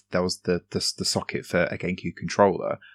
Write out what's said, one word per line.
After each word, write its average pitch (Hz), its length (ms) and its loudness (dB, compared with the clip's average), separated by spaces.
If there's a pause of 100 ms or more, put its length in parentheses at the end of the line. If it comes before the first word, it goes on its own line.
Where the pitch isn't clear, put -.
(100)
there 90 120 2
was 90 180 -2
the, 87 200 0 (120)
the, - 260 -2
the 95 80 -4
socket - 400 -4
for 87 160 2
a - 160 -2
GameCube 90 360 -6
controller, 87 600 2 (180)